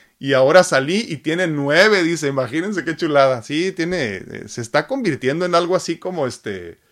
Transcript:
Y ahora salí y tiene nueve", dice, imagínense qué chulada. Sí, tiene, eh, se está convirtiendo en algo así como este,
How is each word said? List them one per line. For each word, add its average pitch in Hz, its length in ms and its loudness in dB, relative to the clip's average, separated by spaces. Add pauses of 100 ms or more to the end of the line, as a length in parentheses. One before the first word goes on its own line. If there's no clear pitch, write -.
(180)
Y 135 160 -2
ahora 143 300 6
salí 165 460 0
y 156 80 -8
tiene 170 300 -2
nueve", 165 560 2
dice, 160 240 -2
imagínense 143 580 -4
qué 160 100 -4
chulada. 139 480 2
Sí, 165 280 -4
tiene, 165 460 -4
eh, - 300 -14
se 120 140 -10
está 143 260 -2
convirtiendo 175 580 -2
en 175 100 0
algo 175 200 2
así 170 220 -4
como 175 280 -4
este, 92 540 -10 (120)